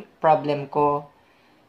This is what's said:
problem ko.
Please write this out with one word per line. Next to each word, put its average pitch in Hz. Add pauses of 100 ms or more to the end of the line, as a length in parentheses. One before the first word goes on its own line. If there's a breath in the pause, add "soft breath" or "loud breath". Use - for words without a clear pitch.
(220)
problem 143
ko. 147 (600 soft breath)